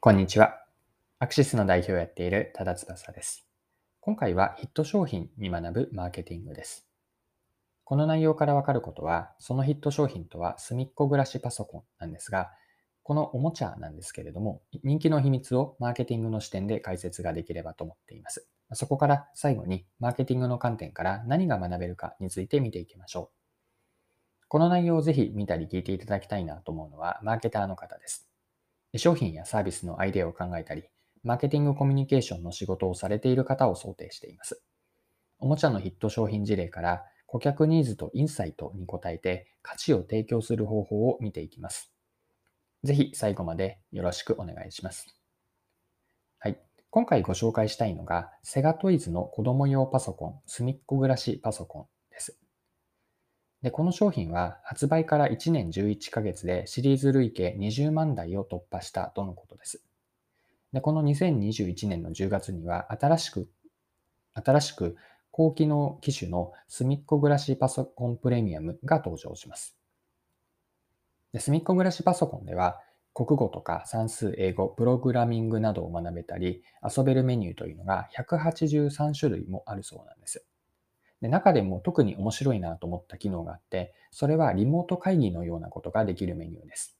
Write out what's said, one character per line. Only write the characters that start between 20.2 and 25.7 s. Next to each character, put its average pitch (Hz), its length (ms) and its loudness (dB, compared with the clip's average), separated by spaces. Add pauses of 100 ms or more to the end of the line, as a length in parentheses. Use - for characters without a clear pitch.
テ 131 100 0
ィ 127 40 2
ン - 20 0
グ 127 80 2
の 123 120 0
観 117 180 -2
点 - 160 -10
か 85 100 -6
ら 98 240 -2
何 170 200 2
が 113 120 2
学 87 180 -4
べ 90 100 -4
る 90 100 -8
か - 240 -10
に 92 80 -6
つ 92 100 -6
い 95 80 -4
て 143 140 2
見 117 100 0
て 92 80 -8
い 85 60 -10
き - 120 -20
ま 90 80 -20
し - 120 -12
ょ 82 140 -10 (1120)
う。 - 40 -20
こ 151 120 4
の 170 100 6
内 180 160 4
容 170 100 4
を 156 60 4
ぜ 156 100 4
ひ 135 240 4
見 104 100 -2
た 87 120 0
り 80 100 -4
聞 92 120 -4